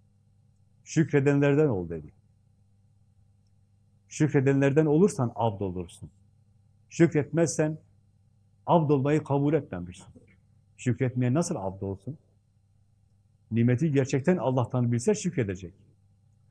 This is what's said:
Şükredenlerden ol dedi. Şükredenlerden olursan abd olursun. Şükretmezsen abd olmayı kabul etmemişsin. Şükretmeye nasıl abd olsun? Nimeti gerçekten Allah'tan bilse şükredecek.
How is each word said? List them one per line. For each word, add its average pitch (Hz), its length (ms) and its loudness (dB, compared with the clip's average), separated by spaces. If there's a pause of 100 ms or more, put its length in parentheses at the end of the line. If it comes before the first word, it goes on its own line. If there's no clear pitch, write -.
(840)
Şükredenlerden 143 840 2
ol 92 220 -4
dedi. 78 240 -12 (1900)
Şükredenlerden 139 760 2
olursan 151 500 2
abd 110 260 -2
olursun. 87 480 -8 (800)
Şükretmezsen 156 880 0 (880)
abd 160 220 4
olmayı 147 340 2
kabul 143 300 0
etmemişsin. 90 600 -6 (640)
Şükretmeye 123 560 -2
nasıl 170 220 -2
abd 95 260 -8
olsun? 98 360 -10 (1300)
Nimeti 120 400 2
gerçekten 139 460 0
Allah'tan 123 540 -2
bilse 120 240 0
şükredecek. 98 580 -6 (760)